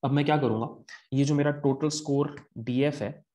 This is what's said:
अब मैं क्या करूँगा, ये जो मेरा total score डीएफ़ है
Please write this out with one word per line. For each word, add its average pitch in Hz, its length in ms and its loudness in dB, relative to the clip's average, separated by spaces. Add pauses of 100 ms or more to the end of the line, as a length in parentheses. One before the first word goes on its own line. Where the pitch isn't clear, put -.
अब 131 60 0
मैं 143 140 4
क्या 151 140 4
करूँगा, 117 300 0 (440)
ये 135 120 2
जो 147 100 2
मेरा 147 160 2 (120)
total 139 260 2
score 143 480 -2 (220)
डीएफ़ 131 440 -2
है - 220 -8 (100)